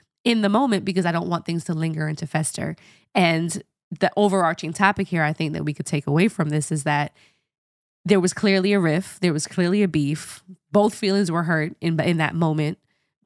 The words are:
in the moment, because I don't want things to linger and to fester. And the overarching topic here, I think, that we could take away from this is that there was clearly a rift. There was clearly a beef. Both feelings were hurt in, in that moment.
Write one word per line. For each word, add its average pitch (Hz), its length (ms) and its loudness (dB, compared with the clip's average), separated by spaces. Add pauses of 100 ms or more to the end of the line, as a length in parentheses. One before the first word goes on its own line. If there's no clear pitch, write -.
(240)
in 226 180 2
the 202 60 4
moment, 214 360 2
because 190 200 0
I 170 80 0
don't 170 160 -2
want 170 160 -2
things 170 200 -4
to 170 100 -4
linger 160 320 -2
and 151 120 -4
to - 80 -8
fester. 156 500 -4 (380)
And 165 480 0 (380)
the 196 160 2
overarching 180 560 0
topic 196 360 2
here, 170 140 0
I 151 100 2
think, 156 200 -4
that 160 120 -4
we 147 100 -2
could - 120 -8
take 143 200 -4
away 160 220 4
from 160 220 -2
this 151 220 -2
is 147 120 -2
that 147 280 0 (920)
there 190 140 4
was 175 120 2
clearly 196 400 2
a 202 80 4
rift. 165 400 0
There 175 120 2
was 151 140 -4
clearly 185 360 0
a 196 60 2
beef. 151 540 -4 (300)
Both 208 220 4
feelings 196 360 0
were 170 140 0
hurt 160 360 -2
in, 165 200 -2
in 170 180 0
that 156 160 0
moment. 156 440 0 (480)